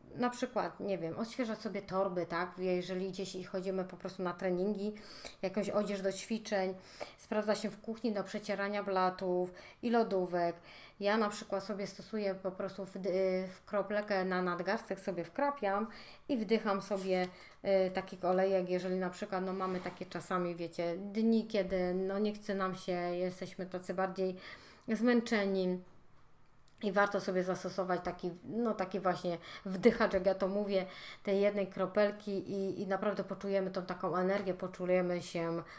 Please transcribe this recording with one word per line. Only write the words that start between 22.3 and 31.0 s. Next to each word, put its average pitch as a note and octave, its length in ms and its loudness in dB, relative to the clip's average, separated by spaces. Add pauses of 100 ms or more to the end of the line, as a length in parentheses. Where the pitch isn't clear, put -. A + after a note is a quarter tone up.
chce G#3 220 -4
nam F#3 200 0
się, F#3 180 -4
jesteśmy F3+ 720 -2
tacy F3+ 280 -6
bardziej F#3 420 0 (520)
zmęczeni. G3+ 920 4 (1040)
I G#3 80 2
warto G3+ 300 4
sobie F#3 220 0
zastosować F3+ 600 0
taki, F3+ 280 -4 (120)
no, A3 300 0
taki F#3+ 260 -2
właśnie F3 380 0 (280)
wdychacz, G3+ 480 4
jak F#3+ 120 2
ja F#3+ 100 6
to F#3+ 120 2
mówię, G3+ 380 2 (380)